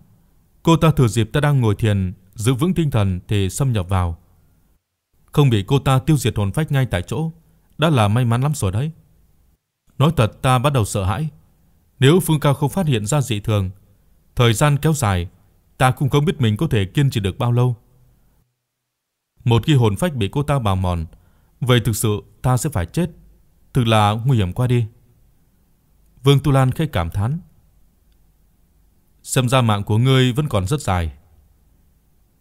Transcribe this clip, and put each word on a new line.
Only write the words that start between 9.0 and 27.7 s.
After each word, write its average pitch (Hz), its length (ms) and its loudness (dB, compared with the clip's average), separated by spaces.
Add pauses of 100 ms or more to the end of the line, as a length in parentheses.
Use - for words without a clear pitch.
Nói 151 200 4
thật, 110 240 0
ta 131 180 2
bắt 139 140 -2
đầu 113 120 2
sợ 98 200 -4
hãi. 131 240 -4 (720)
Nếu 147 200 6
Phương 160 200 0
Cao 143 140 2
không 143 160 -2
phát 185 180 -4
hiện 110 180 0
ra 147 160 0
dị 107 180 -4
thường, 101 300 -2 (640)
thời 117 180 4
gian 143 240 2
kéo 156 160 0
dài, 95 360 -2 (480)
ta 131 140 2
cũng 123 180 -2
không 147 160 0
biết - 160 -2
mình 107 160 0
có 165 100 -2
thể 98 180 0
kiên 127 240 0
trì 113 100 -4
được 95 180 -4
bao 120 140 -2
lâu. 123 240 0 (1700)
Một 117 220 2
khi 151 100 2
hồn 110 200 2
phách 175 200 -4
bị 107 160 -2
cô 143 120 -4
ta 143 160 -2
bào 101 160 0
mòn, 90 300 -4 (540)
vậy 123 260 2
thực 113 100 -2
sự 104 260 -4 (200)
ta 123 160 0
sẽ 147 120 -4
phải 87 160 -4
chết. 165 240 -4 (640)
Thực 123 140 0
là 107 240 4 (140)
nguy 135 120 2
hiểm 90 160 -2
quá 123 140 -2
đi." 120 180 0 (1400)
Vương 139 200 4
Tu 151 80 0
Lan 131 200 2
khẽ 160 140 -4
cảm 87 240 -4
thán. 120 300 -4 (1800)